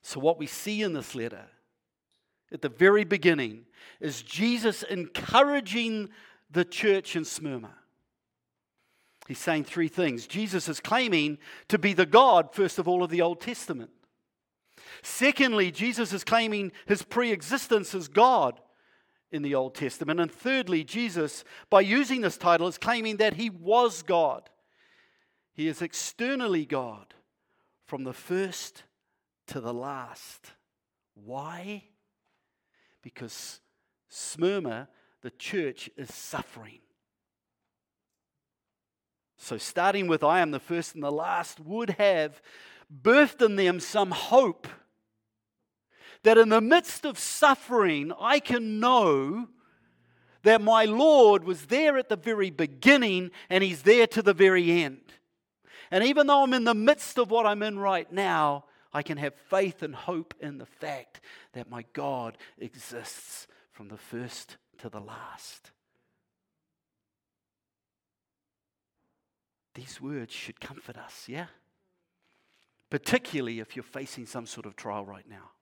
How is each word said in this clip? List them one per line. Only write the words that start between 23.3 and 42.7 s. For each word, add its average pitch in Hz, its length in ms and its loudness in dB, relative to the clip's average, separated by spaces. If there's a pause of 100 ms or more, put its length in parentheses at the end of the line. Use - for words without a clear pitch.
he 220 160 -6
was 180 520 0
God. 165 480 0 (1000)
He 156 160 -6
is 156 140 -6
externally 226 840 -4
God 123 480 -8 (680)
from 135 220 -12
the 127 80 -10
first - 680 -8 (640)
to 135 140 -10
the 120 120 -8
last. 131 800 -14 (600)
Why? 160 680 -14 (1200)
Because - 560 -18 (500)
Smyrna, 156 800 -6 (320)
the 123 80 -14
church, - 640 -8
is 139 160 -16
suffering. - 680 -16 (2500)
So 110 220 -12
starting 196 480 -2
with, 160 160 0
"I 165 160 4
am 160 100 0
the 139 100 -6
first - 360 -8
and 151 80 -10
the 143 80 -4
last," 170 480 -6
would 196 320 -8
have 160 500 0 (500)